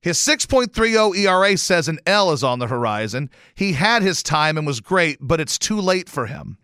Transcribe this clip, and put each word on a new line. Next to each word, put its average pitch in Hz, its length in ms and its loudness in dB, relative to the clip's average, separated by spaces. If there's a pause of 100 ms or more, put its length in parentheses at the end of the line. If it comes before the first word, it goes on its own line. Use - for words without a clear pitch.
His 170 160 -2
six - 280 0
point 247 260 0
three 226 240 2
oh 214 180 4
E 196 120 0
R 185 180 4
A 202 120 4
says 175 320 0
an 160 180 -6
L 196 240 4
is 135 140 0
on 123 160 0
the 120 80 -4
horizon. 113 600 -2 (260)
He 190 180 -2
had 208 300 2
his 185 200 0
time 156 340 0
and 156 100 -4
was 131 140 -4
great, 170 400 0
but 160 200 0
it's - 180 -4
too 214 220 -2
late 185 280 -2
for 123 180 -6
him. 147 380 -14